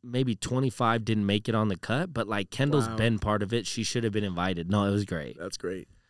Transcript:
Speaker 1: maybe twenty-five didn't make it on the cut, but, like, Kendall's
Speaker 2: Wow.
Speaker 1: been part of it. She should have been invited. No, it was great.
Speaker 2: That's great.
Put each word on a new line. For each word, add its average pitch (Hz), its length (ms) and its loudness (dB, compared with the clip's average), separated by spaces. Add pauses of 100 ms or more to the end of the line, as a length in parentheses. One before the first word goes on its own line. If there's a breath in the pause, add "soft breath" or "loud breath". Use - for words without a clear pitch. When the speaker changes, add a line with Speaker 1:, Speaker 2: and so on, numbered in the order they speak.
Speaker 1:
maybe 123 320 0
twenty-five 117 680 0
didn't 107 200 2
make 104 220 2
it 113 80 0
on 107 140 2
the 92 80 -2
cut, 151 360 -4
but, 113 140 -2
like, 104 240 -4
Kendall's 139 380 2
Speaker 2:
Wow. 110 80 -6
Speaker 1:
been 110 220 2
part 104 220 2
of 101 120 -2
it. 117 120 0
She - 180 -4
should 117 200 -2
have 107 100 0
been 104 120 0
invited. 87 440 -2
No, 104 140 4
it 101 80 4
was 104 140 2
great. 76 340 -8
Speaker 2:
That's 90 180 -10
great. 92 300 -8 (220)